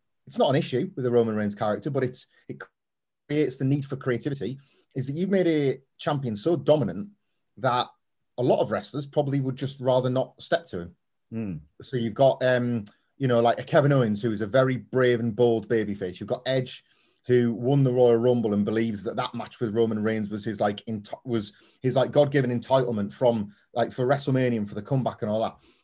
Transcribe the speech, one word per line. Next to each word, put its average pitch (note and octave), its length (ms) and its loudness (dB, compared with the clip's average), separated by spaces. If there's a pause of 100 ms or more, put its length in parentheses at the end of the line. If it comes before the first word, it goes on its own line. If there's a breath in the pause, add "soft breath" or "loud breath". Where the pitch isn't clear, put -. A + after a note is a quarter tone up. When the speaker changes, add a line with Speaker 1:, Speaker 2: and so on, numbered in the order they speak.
(280)
Speaker 1:
it's - 100 -10
not G#3+ 120 2
an C3+ 60 2
issue B2+ 400 -2
with B2 100 -4
the A#2+ 60 0
Roman A2+ 240 4
Reigns G#2 200 -2
character, G#2+ 340 -2
but C3+ 140 -2
it's, - 220 -6 (240)
it - 120 -14 (680)
creates D3 280 0
the C#3 80 -2
need C#3 200 0
for - 100 -8
creativity, C3+ 640 -4 (380 soft breath)
is C3 120 -4
that C#3 80 -6
you've F3+ 140 -2
made F#3 180 2
a D3 320 0 (180)
champion C#3 380 -4
so E3 200 0
dominant G#2+ 540 2 (480)
that A#2+ 300 0 (500)
a B2 60 -2
lot D3+ 160 2
of E3+ 120 -2
wrestlers C3 340 -6
probably C#3+ 340 -2
would C3 160 -4
just - 240 -8
rather C3 300 2
not B2+ 320 -2
step - 260 -2
to F2+ 140 -8
him. F2 140 -14 (380)
Speaker 2:
Mm. G#2 260 -6 (220)
Speaker 1:
So - 160 -6
you've A2+ 160 -4
got, C3 300 4
um, A#2+ 420 0 (320 soft breath)
you C3+ 100 -2
know, A#2+ 120 4
like, A#2 200 4
a - 40 -8
Kevin C#3+ 300 4
Owens, G#2+ 280 2
who A#2 100 -2
is G#2 100 -4
a A2 60 -2
very C3 300 2
brave B2 420 2
and A#2 160 -4
bold A2+ 340 2
babyface. G2+ 500 -2
You've G2+ 80 -10
got - 180 -6
Edge, C3 380 -4 (440)
who A#2+ 260 4
won C3+ 300 2
the B2+ 80 4
Royal A#2+ 260 6
Rumble A#2 360 2
and G#2 100 2
believes G#2+ 400 -2
that G2+ 120 -6
that B2 180 -4
match - 260 -12
with A2 140 -2
Roman A2 280 0
Reigns G#2+ 280 -2
was G#2 160 -8
his, G#2 140 -6
like, G#2 260 -2
enti-, G#2+ 400 -10
was A2+ 280 -2 (280 soft breath)
his, B2+ 140 0
like, B2+ 160 2
God-given C#3 400 2
entitlement A#2+ 600 0
from, A#2 400 0 (220 loud breath)
like, C3+ 180 -2
for B2+ 140 -4
WrestleMania C3 520 0
and G#2 120 -4
for G#2 60 -12
the G#2 60 -6
comeback A#2+ 420 -4
and G#2+ 80 -2
all A2 100 -2
that. G#2 160 -4 (260 soft breath)